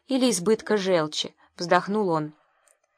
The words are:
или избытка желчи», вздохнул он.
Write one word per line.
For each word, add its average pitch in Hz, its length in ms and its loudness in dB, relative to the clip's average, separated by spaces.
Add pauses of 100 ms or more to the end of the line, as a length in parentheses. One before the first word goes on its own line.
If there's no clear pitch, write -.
или 262 220 2
избытка 214 460 0
желчи», 175 600 -2 (200)
вздохнул 185 520 0
он. 156 240 -2 (640)